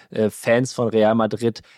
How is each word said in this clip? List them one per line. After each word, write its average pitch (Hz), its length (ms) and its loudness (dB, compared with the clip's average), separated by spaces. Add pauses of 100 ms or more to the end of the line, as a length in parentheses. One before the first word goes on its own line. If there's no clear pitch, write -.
äh, 107 220 -2
Fans 123 420 0
von 120 160 -2
Real 110 260 4
Madrid 110 460 -2 (180)